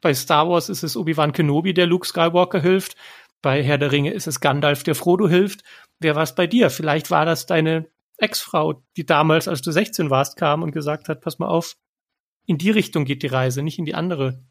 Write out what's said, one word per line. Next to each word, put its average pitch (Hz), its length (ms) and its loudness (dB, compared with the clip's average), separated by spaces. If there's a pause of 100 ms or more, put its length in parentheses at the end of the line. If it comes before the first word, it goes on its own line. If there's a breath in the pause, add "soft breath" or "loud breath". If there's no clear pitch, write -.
Bei 156 120 2
Star 151 360 0
Wars 175 200 0
ist 190 140 -8
es 160 140 -6
Obi-Wan 156 360 -2
Kenobi, 165 400 0
der 180 140 4
Luke 180 200 0
Skywalker 175 520 0
hilft. 185 360 0 (460 loud breath)
Bei 139 220 2
Herr 143 140 2
der 139 140 0
Ringe 143 200 0
ist 196 160 -6
es 143 120 -6
Gandalf, 143 440 2
der 156 120 0
Frodo 180 320 2
hilft. 185 360 2 (360 loud breath)
Wer 156 160 0
war's 156 200 -2
bei 180 120 0
dir? 214 220 4
Vielleicht 156 420 -2
war 156 140 4
das 160 200 -2
deine 160 420 0 (300)
Ex-Frau, 156 680 -4 (140)
die 156 80 -6
damals, 156 420 4
als 143 140 -4
du 170 100 -6
sechzehn 170 380 -2
warst, 135 280 0
kam 156 260 0
und 160 80 -4
gesagt 151 380 -6
hat, 156 120 -6
"Pass - 180 -8
mal - 80 -4
auf, 170 300 -2 (680)
in 170 100 0
die 175 140 0
Richtung 180 340 0
geht 135 180 -6
die 147 40 -4
Reise, 131 360 -2
nicht 156 160 -8
in 165 60 -6
die 151 100 -6
andere. 139 560 -4